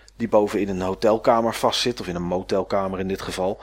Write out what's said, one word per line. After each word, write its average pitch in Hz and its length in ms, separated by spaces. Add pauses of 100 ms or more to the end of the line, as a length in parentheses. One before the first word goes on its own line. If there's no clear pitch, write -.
(160)
die 117 120
boven 104 320
in 101 80
een 95 120
hotelkamer 113 760
vastzit, - 460
of 92 80
in 87 60
een 87 80
motelkamer 95 760
in 95 80
dit 95 140
geval. 92 400